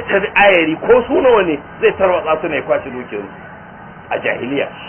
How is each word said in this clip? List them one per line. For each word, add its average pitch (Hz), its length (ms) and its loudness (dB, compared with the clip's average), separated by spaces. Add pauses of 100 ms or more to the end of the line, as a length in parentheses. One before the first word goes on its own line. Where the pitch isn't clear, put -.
tari 196 280 0
ayari 175 440 4
ko 233 280 4
su 311 140 0
nawa 233 220 6
ne, 156 160 -2 (220)
zai 214 160 4
tarwatsa 160 440 2
su 180 60 -4
ne, 151 80 -4
ya 127 60 -2
kwashe 139 280 -2
dukiyarsu 117 380 -8 (840)
a 113 100 -2
jahiliya. 127 480 -2 (220)